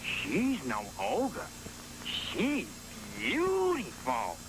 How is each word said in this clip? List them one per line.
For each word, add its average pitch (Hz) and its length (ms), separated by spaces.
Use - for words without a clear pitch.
She's - 600
no 107 340
ogre. 170 480
She's 285 340
beautiful. 262 1200